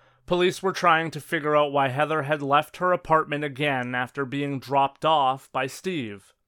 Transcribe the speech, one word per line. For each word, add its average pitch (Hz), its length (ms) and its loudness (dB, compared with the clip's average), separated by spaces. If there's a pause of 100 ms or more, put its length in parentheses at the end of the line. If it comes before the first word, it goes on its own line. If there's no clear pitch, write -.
(280)
Police 180 340 0
were 190 100 -2
trying 165 400 2
to 156 80 -12
figure 151 360 -2
out 147 160 4
why 139 180 2
Heather 147 340 0
had 147 180 -2
left 143 360 0
her 180 140 2
apartment 156 520 0
again 131 500 -4
after 127 320 -4
being 143 340 -4
dropped 135 460 0
off 135 460 2
by 135 160 -2
Steve. 131 680 -8 (140)